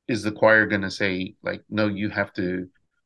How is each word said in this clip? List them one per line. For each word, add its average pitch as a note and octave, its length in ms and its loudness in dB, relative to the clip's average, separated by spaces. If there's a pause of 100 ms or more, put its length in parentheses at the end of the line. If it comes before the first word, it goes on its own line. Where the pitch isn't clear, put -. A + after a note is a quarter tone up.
is A2 160 -2
the G#2+ 80 0
choir A2 340 6
gonna G2 260 -2
say, F#2 520 -4
like, F#2+ 260 -6
"No, G#2+ 180 0
you G2+ 220 -2
have G2+ 240 -4
to F2+ 360 -4 (360)